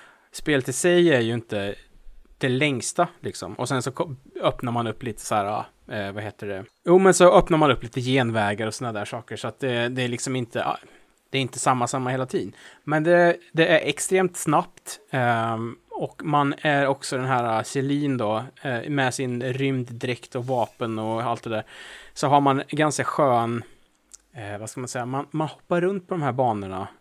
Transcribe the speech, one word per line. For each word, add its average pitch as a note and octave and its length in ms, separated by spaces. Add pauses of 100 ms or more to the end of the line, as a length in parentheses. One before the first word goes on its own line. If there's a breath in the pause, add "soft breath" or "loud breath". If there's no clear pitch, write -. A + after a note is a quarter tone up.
(320 loud breath)
spelet C#3+ 360
i C3+ 40
sig F3 420
är B2 60
ju A2+ 140
inte G2+ 400 (640)
det C3+ 100
längsta, C3+ 600 (120)
liksom. F#2+ 340
Och B2 140
sen C3 140
så C3 100
ko-, D3+ 240 (260)
öppnar C3 300
man A#2 140
upp A2 160
lite A2+ 180
så - 140
här, G#2+ 300 (240)
eh, G2+ 240
vad G#2 100
heter G#2+ 240
det? F#2+ 180 (200)
Jo, F3 140
men F#3+ 160
så F3+ 240
öppnar E3 200
man D3+ 120
upp A#2 120
lite B2 180
genvägar A2+ 680
och G#2+ 80
såna A#2+ 180
där G#2 120
saker, A2+ 320
så B2 120
att - 120
det, A#2+ 280
det C3 140
är B2 60
liksom B2+ 280
inte, A#2+ 280
ah, - 140 (520 soft breath)
det C3+ 80
är C3+ 40
inte B2+ 160
samma, B2+ 280
samma B2+ 240
hela C3 160
tiden. A#2+ 260 (320 loud breath)
Men D3+ 200
det, F3 320 (160)
det D#3+ 140
är D#3+ 220
extremt F#3 480
snabbt, - 640 (100)
ehm, A#2 640 (140)
och F#4 340
man C#3+ 340
är C#3+ 280
också C#3 300
den B2+ 100
här, A#2+ 320
eh, A2 40
Celine C#3 540
då, A2 280 (180)
eh, A#2+ 280
med C3+ 240
sin B2 280
rymddräkt B2+ 920
och B2 120
vapen A#2 520
och A2 240
allt A#2+ 200
det A#2+ 80
där. A2 140 (500 loud breath)
Så - 120
har C#3+ 140
man C3+ 280
ganska D3+ 360
skön, A#2 580 (680 soft breath)
eh, G#2 260
vad G#2+ 120
ska - 100
man A#2+ 80
säga, B2 180
man, C3+ 240
man D#3 180
hoppar - 320
runt F#3 280
på F#3+ 60
de E3+ 80
här C3+ 100
banorna G2+ 560 (120)